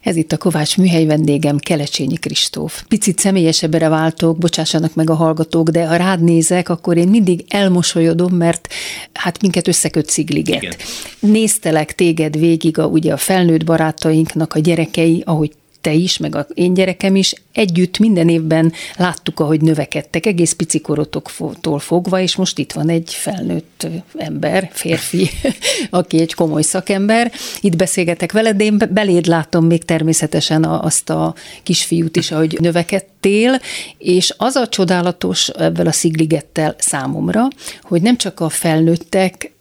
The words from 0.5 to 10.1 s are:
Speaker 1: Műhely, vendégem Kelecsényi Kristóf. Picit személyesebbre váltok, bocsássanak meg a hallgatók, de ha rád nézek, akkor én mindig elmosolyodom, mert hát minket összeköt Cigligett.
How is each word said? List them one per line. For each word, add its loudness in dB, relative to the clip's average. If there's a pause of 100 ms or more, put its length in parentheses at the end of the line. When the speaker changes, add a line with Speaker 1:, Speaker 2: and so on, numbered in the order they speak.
Speaker 1:
Műhely, 4
vendégem 2
Kelecsényi -4
Kristóf. -6
Picit 0
személyesebbre 2
váltok, 2
bocsássanak 0
meg 2
a 4
hallgatók, 0
de 2
ha 0
rád 2
nézek, 4
akkor 0
én 4
mindig 2
elmosolyodom, 2
mert 0 (440)
hát -6
minket 0
összeköt 0
Cigligett. -2